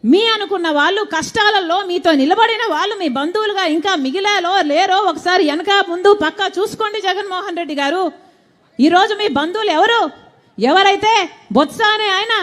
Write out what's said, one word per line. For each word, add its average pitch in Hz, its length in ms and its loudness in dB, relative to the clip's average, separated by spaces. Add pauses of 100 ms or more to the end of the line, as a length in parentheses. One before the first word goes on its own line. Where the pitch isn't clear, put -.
మీ 294 160 4 (140)
అనుకున్న 381 340 -4 (100)
వాళ్ళు 370 240 2 (120)
కష్టాలలో 381 640 0 (140)
మీతో 349 200 0 (100)
నిలబడిన 440 440 2 (100)
వాళ్ళు 392 220 -2
మీ 359 120 -4
బంధువులుగా 370 560 -2 (120)
ఇంకా 381 160 0 (120)
మిగిలాలో 370 480 -2 (200)
లేరో 370 260 2 (120)
ఒకసారి 359 400 0
వెనక 330 200 -4 (180)
ముందు 359 220 4 (140)
పక్క 311 160 -4 (180)
చూసుకోండి 427 480 -4
జగన్మోహన్ 381 540 -4
రెడ్డి 302 140 -6
గారు. 285 280 -2 (760)
ఈరోజు 349 420 4
మీ 415 80 -2 (100)
బంధువులు 359 400 -2
ఎవరు? 427 220 4 (580)
ఎవరైతే 392 560 2 (420)
బొత్స 294 240 0 (140)
అనే 427 140 -2 (100)
ఆయన 453 240 -2